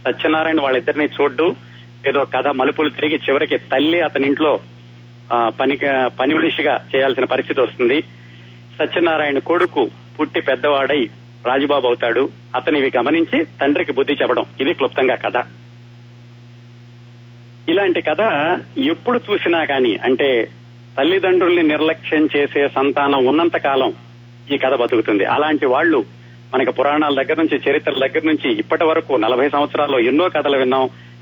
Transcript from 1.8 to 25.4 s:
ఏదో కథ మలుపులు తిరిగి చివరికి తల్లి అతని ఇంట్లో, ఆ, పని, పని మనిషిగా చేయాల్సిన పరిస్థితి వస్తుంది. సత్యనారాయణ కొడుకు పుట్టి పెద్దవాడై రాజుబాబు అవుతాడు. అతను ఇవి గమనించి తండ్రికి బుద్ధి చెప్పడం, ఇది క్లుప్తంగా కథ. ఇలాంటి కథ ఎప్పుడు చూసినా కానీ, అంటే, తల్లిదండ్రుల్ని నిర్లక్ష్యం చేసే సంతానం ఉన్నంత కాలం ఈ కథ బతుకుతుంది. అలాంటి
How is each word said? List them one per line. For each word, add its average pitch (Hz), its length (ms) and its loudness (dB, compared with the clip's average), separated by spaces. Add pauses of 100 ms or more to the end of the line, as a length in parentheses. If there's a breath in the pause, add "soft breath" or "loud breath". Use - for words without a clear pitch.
ఏదో 139 180 0
కథ 127 220 -2
మలుపులు 143 420 0
తిరిగి 151 260 -4
చివరికి 143 420 0
తల్లి 151 440 0
అతని 139 260 -2
ఇంట్లో, 139 320 0 (720)
ఆ, 117 160 2
పని, 135 300 -2 (400)
పని 139 160 0
మనిషిగా 156 500 -2 (100)
చేయాల్సిన 135 280 0
పరిస్థితి 131 380 -2
వస్తుంది. 123 400 0 (800 loud breath)
సత్యనారాయణ 156 600 0
కొడుకు 175 500 0 (300)
పుట్టి 156 220 -2
పెద్దవాడై 139 680 0 (360)
రాజుబాబు 139 420 0
అవుతాడు. 123 420 0 (260)
అతను 151 220 0
ఇవి 135 200 0
గమనించి 156 480 0 (160)
తండ్రికి 143 300 0
బుద్ధి 135 220 0
చెప్పడం, 120 320 0 (160)
ఇది 147 120 0
క్లుప్తంగా 131 420 0
కథ. 117 280 -4 (2250)
ఇలాంటి 185 320 2
కథ 151 200 0 (560)
ఎప్పుడు 233 420 0 (120)
చూసినా 170 340 0
కానీ, 127 380 0
అంటే, 123 440 2 (500)
తల్లిదండ్రుల్ని 180 640 2
నిర్లక్ష్యం 156 760 0
చేసే 143 300 0
సంతానం 139 580 0
ఉన్నంత 160 320 2
కాలం 139 360 0 (580)
ఈ 139 60 -2
కథ 131 160 0
బతుకుతుంది. 113 520 2
అలాంటి 147 400 0